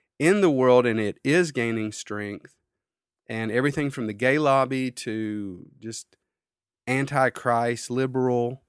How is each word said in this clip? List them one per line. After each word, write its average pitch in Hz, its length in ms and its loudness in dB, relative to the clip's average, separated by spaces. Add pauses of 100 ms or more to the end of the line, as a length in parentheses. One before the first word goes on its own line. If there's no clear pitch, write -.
(200)
in 190 220 4
the 180 80 6
world, 127 360 6
and 113 140 0
it 104 240 -4
is 156 280 2
gaining 113 400 -4
strength. 104 640 -12 (720)
And 110 240 -4
everything 143 380 0
from 127 180 -6
the 107 60 -6
gay 127 240 2
lobby 135 540 2
to 107 800 -8 (100)
just - 380 -14 (720)
antichrist, 123 1040 0
liberal, 127 800 -2